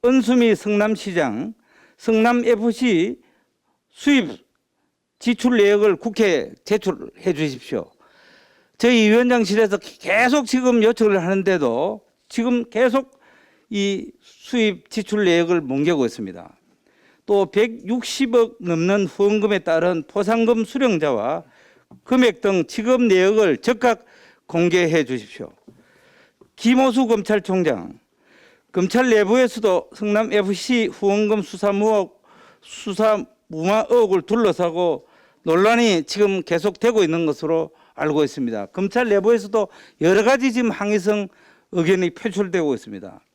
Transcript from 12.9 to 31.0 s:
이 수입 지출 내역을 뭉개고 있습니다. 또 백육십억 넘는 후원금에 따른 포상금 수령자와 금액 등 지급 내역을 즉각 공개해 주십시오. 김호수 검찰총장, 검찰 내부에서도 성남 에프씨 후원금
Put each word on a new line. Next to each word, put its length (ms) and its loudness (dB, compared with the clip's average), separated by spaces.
이 500 -4
수입 680 -4
지출 360 -4
내역을 380 2
뭉개고 440 0
있습니다. 500 -10
또 240 0
백육십억 1120 -2
넘는 460 0
후원금에 540 0
따른 460 -2
포상금 580 0
수령자와 800 -2
금액 360 2
등 280 0
지급 340 0
내역을 540 4
즉각 480 -2
공개해 580 0
주십시오. 460 -10
김호수 540 2
검찰총장, 920 0
검찰 400 0
내부에서도 840 2
성남 400 -2
에프씨 540 0
후원금 560 -2